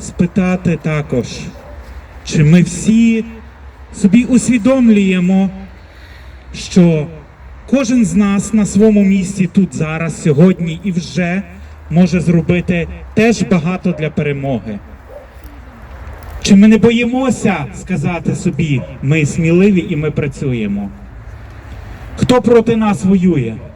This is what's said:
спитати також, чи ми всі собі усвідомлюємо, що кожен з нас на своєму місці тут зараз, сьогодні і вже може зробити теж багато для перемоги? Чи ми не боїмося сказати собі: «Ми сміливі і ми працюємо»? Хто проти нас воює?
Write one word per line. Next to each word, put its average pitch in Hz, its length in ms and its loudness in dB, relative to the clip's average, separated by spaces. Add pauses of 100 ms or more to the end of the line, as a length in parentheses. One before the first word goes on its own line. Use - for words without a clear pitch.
спитати 180 840 -2
також, 147 440 -4 (1000)
чи 156 200 0
ми 165 180 6
всі 226 640 2 (680)
собі 202 300 4
усвідомлюємо, 202 1300 2 (1040)
що 165 520 2 (640)
кожен 247 340 2
з 165 100 0
нас 202 400 0
на 214 120 2
своєму 208 360 4
місці 190 500 0
тут 196 220 0
зараз, 156 480 -6
сьогодні 165 640 2
і 196 80 -4
вже 175 500 -4 (480)
може 170 300 2
зробити 170 680 0 (260)
теж 220 280 2
багато 180 560 -2
для 151 120 -4
перемоги? 135 680 -4 (1600)
Чи 208 140 6
ми 202 120 8
не 220 100 6
боїмося 233 960 0
сказати 170 600 -4
собі: 143 480 -2 (200)
«Ми 147 240 0
сміливі 175 640 2
і 165 60 -4
ми 151 140 -2
працюємо»? 117 800 -4 (1300)
Хто 247 260 2
проти 233 340 2
нас 214 280 0
воює? 175 500 0 (220)